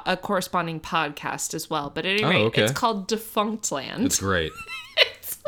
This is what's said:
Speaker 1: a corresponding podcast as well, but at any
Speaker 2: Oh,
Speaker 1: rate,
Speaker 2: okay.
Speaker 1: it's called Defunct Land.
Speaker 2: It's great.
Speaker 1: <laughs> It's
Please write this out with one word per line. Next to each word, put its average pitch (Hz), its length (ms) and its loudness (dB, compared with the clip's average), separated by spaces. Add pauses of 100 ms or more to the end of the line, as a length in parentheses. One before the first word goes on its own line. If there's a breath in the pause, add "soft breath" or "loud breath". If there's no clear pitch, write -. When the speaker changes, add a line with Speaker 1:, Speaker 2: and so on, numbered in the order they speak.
Speaker 1:
a 180 100 2
corresponding 180 640 -2
podcast 147 760 -2
as 160 140 -6
well, 147 240 -2
but 160 140 -4
at 190 60 2
any 208 120 2
Speaker 2:
Oh, 147 60 4
Speaker 1:
rate, 110 140 6
Speaker 2:
okay. 113 180 2
Speaker 1:
it's 113 100 4
called 202 360 0
Defunct 220 640 -2
Land. 135 320 -2
Speaker 2:
It's - 160 2
great. 90 360 2
Speaker 1:
<laughs> - 60 -10 (340)
It's - 520 0